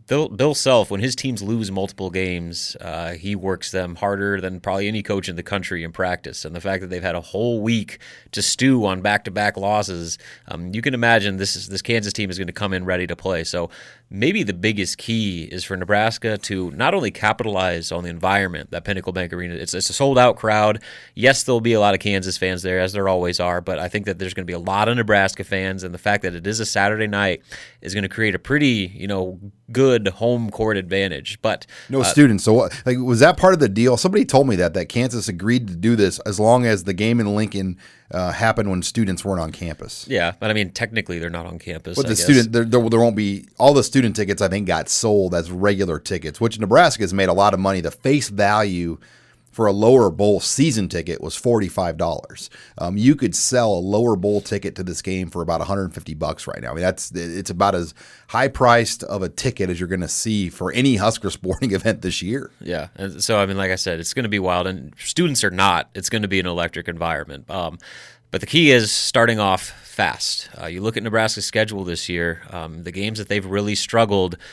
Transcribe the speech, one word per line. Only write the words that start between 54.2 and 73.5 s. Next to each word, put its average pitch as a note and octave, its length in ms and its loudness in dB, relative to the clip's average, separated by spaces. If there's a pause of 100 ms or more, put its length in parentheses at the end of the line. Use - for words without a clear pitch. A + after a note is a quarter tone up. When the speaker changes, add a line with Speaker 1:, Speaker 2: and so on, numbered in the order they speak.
Speaker 2:
ticket G2 360 -6
to F#2+ 60 -8
this F2+ 200 -8
game F#2 260 -4
for E2+ 140 -6
about E2 180 0
a E2+ 40 -4
hundred F#2+ 280 -4
fifty E2+ 220 -12
bucks D#2 320 -6
right - 120 -10
now. A#1 120 -8
I - 20 -8
mean, E2 80 -6
that's, F#2 300 -2
it's E2+ 400 -8
about G2 240 2
as E2+ 180 -4 (360)
high C3 180 0
priced A#2 560 4
of G2 180 -6
a F2+ 80 -4
ticket G2+ 400 -4
as E2+ 100 -4
you're F2+ 80 -4
gonna F2 200 -4
see G#2 420 0
for F#2 220 -6
any C3 240 4
Husker G#2 340 0
sporting - 420 -2
<laughs> G2 40 2
event G#2+ 260 0
this F2+ 220 -2
year. A2 260 -6 (120)
Speaker 1:
Yeah, D#2+ 340 -6
and F#2+ 280 -8
so, A2 140 2
I G2+ 80 4
mean, F#2+ 120 -2
like F#2+ 120 0
I F#2 60 0
said, F2 240 -4
it's - 160 -8
gonna B2 120 -2
be G#2 120 0
wild, F2+ 260 0
and E2 320 -6
students D#3+ 460 0
are G2+ 80 2
not. F2+ 420 2
It's F#2+ 160 -6
gonna G#2+ 180 -2
be F#2+ 120 0
an F2+ 80 -2
electric E2+ 400 -4
environment. D#2+ 600 -6
Um, E2+ 300 -6 (540)
but - 100 -4
the - 60 -8
key D3+ 240 6
is A2+ 200 6
starting A#2 480 2
off G2 320 0 (120)
fast. - 640 -4 (100)
Uh, E2 60 -10
you F2 160 -8
look A2+ 160 -2
at G#2 60 -6
Nebraska's A2 420 0
schedule G#2+ 380 -2
this F2 260 -6
year, E2+ 400 -4
um, E2 320 -12
the E2+ 100 -10
games G#2 280 -6
that G#2 100 -12
they've G2+ 160 -2
really G2+ 300 -2